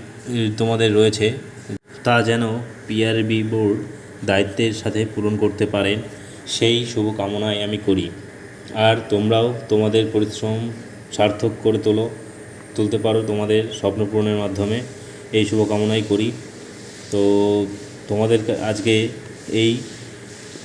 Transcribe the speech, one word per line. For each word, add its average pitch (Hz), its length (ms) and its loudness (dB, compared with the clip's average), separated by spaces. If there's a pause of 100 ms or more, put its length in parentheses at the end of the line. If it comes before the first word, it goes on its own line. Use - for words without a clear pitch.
(280)
এ, 117 300 0
তোমাদের 113 380 4
রয়েছে 107 420 4 (680)
তা 120 180 6
যেন 117 220 2 (440)
পিআরবি 110 560 2
বোর্ড 110 340 2 (480)
দায়িত্বের 101 480 2
সাথে 110 320 -2
পূরণ 107 320 -2
করতে 101 280 2
পারেন, 101 360 0 (460)
সেই 117 380 2
শুভকামনাই 104 760 -2
আমি 104 140 -2
করি। 92 320 0 (680)
আর 110 200 6 (140)
তোমরাও 113 440 4 (160)
তোমাদের 107 340 4 (100)
পরিশ্রম 110 580 -2 (400)
সার্থক 107 400 2 (120)
করে 113 140 4
তোলো, 107 320 2 (680)
তুলতে 107 220 0
পারো 110 300 2
তোমাদের 104 360 2 (160)
স্বপ্ন 101 260 0
পূরণের 107 320 2
মাধ্যমে, 101 440 -2 (500)
এই 110 140 4
শুভকামনাই 107 560 2
করি। 107 300 2 (800)
তো 101 100 2 (840)
তোমাদের 110 400 2
কা-, 110 220 -2
আজকে 110 380 2 (420)
এই 117 280 2 (880)